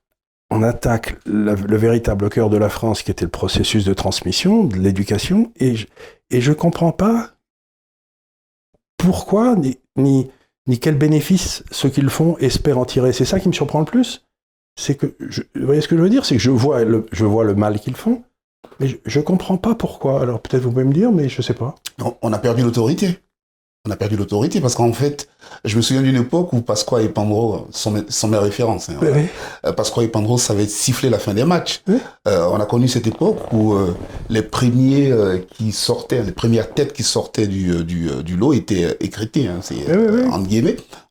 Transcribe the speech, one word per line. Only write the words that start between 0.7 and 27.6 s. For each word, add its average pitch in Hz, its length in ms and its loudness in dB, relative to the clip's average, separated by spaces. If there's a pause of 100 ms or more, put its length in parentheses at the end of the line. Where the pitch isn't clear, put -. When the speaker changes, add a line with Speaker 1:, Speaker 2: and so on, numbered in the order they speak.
Speaker 1:
la, 104 300 0
le 101 220 0
véritable 113 520 0
cœur 110 200 0
de 104 80 2
la 127 120 2
France, - 340 -4
qui - 80 -4
était 90 140 -4
le 85 60 -4
processus 104 540 0
de 98 80 2
transmission, 180 720 0
de 107 100 -2
l'éducation, 101 840 0
et 127 180 0
je, 107 120 -8 (420)
et 123 120 2
je 135 100 2
comprends 165 400 2
pas 226 380 0 (1700)
pourquoi, 214 580 2
ni, 135 240 0 (160)
ni 135 340 2 (400)
ni 120 100 0
quel 156 180 0
bénéfice 151 720 2
ceux - 180 0
qui 139 100 -2
le 139 100 2
font 160 280 2
espèrent 135 400 0
en 127 80 0
tirer. 127 260 2
C'est 127 140 0
ça 185 160 0
qui 185 80 0
me 160 40 2
surprend 151 260 -2
le 156 60 0
plus. - 380 -2 (560)
C'est 143 160 -2
que, - 240 -4
je, - 220 -8 (140)
vous 135 100 -4
voyez 147 160 2
ce - 80 -6
que 170 80 4
je 160 40 4
veux 180 80 4
dire ? 262 140 4
C'est 147 120 0
que 104 60 2
je 123 100 4
vois 127 340 2
le, 110 260 2
je 107 140 0
vois 107 180 4
le 104 120 2
mal 104 240 2
qu'ils - 180 -8
font, 233 260 -2 (560)
mais 135 80 0
je, 123 80 -4 (100)
je 127 140 -2
comprends 180 380 0
pas 226 180 0
pourquoi. 139 460 -2
Alors 120 180 -2
peut-être 127 240 -2
vous 123 80 0
pouvez 131 140 0
me 135 80 4
dire, 214 180 4
mais 151 160 2
je 123 140 -4
sais 117 120 -2
pas. 117 220 -8 (260)
Speaker 2:
On, 117 200 -4
on 113 100 -2
a 104 80 0
perdu 117 240 0
l'autorité. 123 560 0 (680)
On 104 40 -2
a 92 40 -4
perdu 104 220 -2
l'autorité 104 420 0
parce 127 160 0
qu'en 120 160 2
fait, 143 380 -4 (340)
je 107 140 -2
me 117 40 4
souviens 131 200 2
d'une 131 160 4
époque 165 340 0
où 117 80 0
Pasqua 113 420 -2
et 107 60 2
Pandro 104 640 -2